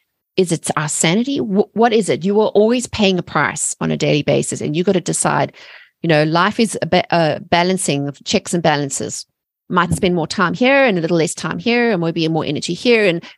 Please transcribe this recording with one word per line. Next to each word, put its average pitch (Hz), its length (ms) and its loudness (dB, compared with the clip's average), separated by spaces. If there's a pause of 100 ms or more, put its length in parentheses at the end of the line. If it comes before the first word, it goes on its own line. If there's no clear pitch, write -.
(360)
Is 180 160 2
it - 240 -4
our 151 120 -4
sanity? 233 500 0
Wh-, 214 380 -2
what 226 160 2
is 208 160 2
it? 151 160 -2
You 202 160 2
are 214 80 2
always 233 380 2
paying 196 320 0
a 165 40 -4
price - 580 -2
on 160 100 -2
a 151 60 0
daily 147 260 0
basis, 143 380 -2
and 151 160 -4
you 175 80 -2
gotta 185 160 2
decide, 147 520 -2 (500)
you 165 60 -2
know, 151 160 4
life 170 360 2
is 220 220 0
a - 40 -4
ba-, 180 280 0
a 160 260 2
balancing 175 680 0
of 143 160 -12
checks - 300 -4
and 175 80 0
balances. 143 640 -2 (420)
Might 175 240 0
spend 180 220 0
more 160 120 -2
time 185 280 -2
here 269 300 4
and 202 140 2
a - 20 -2
little 170 160 0
less 160 180 0
time 170 240 -8
here, 233 340 0
and 180 80 0
maybe 165 280 -2
more 160 160 -2
energy 151 300 -4
here. 226 320 2
And 170 160 0 (160)